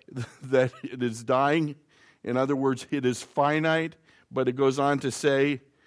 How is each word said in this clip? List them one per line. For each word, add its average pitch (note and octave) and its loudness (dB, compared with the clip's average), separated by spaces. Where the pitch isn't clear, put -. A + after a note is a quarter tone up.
<laughs> - -14
that C3 2
it B2+ -10
is A#2 -4
dying. C#3+ 0
In A#2+ -2
other C3+ 2
words, C3 -2
it C#3 -2
is B2 0
finite, D#3+ 0
but - 0
it B2+ 0
goes C3+ 2
on C#3 2
to C3 -2
say, C#3 2